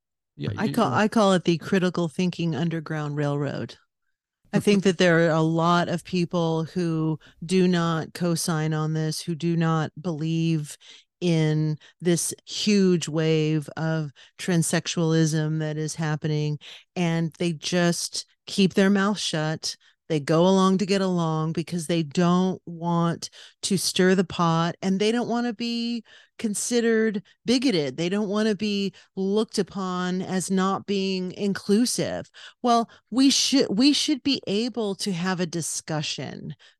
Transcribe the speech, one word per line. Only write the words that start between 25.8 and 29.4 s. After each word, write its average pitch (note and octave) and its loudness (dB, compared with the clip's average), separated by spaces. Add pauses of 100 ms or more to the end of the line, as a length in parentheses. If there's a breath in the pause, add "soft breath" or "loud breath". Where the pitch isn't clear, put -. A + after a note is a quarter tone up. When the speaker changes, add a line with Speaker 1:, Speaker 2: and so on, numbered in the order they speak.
Speaker 2:
considered A3 0 (240 soft breath)
bigoted. A3 2
They E3 -2
don't G3+ -2
want G#3+ 0
to G#3+ 2
be G3+ -2 (220 soft breath)
looked G3 0